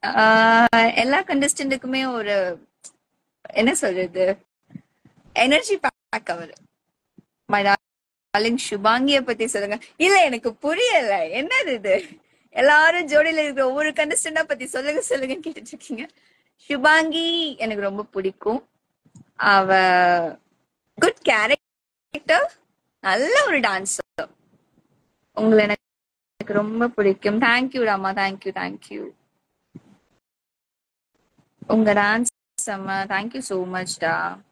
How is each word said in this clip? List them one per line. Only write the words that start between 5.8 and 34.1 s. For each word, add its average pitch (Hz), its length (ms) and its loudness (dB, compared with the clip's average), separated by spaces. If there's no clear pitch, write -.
அவரு. 170 220 -10
My 202 160 0
darling - 920 -2
Shubhangiya 240 520 2
பத்தி 220 260 -4
சொல்லுங்க. 202 300 -4
இல்ல, 370 260 4
எனக்கு 233 320 -2
புரியல, 311 580 0
என்னது 320 460 -4
இது? 196 220 -2
எல்லாரும் 302 580 4
ஜோடியில 311 360 2
இருக்கிற 269 240 -2
ஒவ்வொரு 294 220 -2
கண்டஸ்டன்டா 311 540 -4
பத்தி 269 240 -6
சொல்லுங்க, 294 420 -4
சொல்லுங்கன்னு 269 360 -4
கேட்டுட்டு 269 280 -14
இருக்கீங்க. 262 320 -12
சுபாங்கி 320 880 0
எனக்கு 214 240 -6
ரொம்ப 202 220 -6
பிடிக்கும். 190 580 -6
அவ 196 340 2
good 349 240 0
character, - 1300 -2
நல்ல 294 420 2
ஒரு 330 140 0
dancer. 196 680 -6
உங்களை 214 260 4
எனக்கு, 208 220 -4
எனக்கு - 180 -10
ரொம்ப 214 340 0
பிடிக்கும். 208 540 0
Thank 254 340 0
you 254 80 0
Rama, 196 300 -2
thank 196 320 -4
you, 190 160 -8
thank 190 280 -10
you. - 140 -12
உங்க 220 260 2
dance 208 380 0
செம்ம. 196 240 -10
Thank 202 280 -6
you 269 60 -10
so 202 260 -6
much 185 340 -8
டா. 165 160 -2